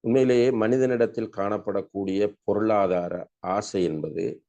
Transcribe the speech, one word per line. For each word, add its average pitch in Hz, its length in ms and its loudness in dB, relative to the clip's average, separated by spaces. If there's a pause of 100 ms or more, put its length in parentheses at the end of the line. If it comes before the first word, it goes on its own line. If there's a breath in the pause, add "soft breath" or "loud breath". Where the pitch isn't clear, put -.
உண்மையிலேயே 123 500 4
மனிதனிடத்தில் 117 840 0
காணப்படக்கூடிய 101 960 -2 (100)
பொருளாதார 98 840 0 (100)
ஆசை 95 460 -2
என்பது 80 640 -4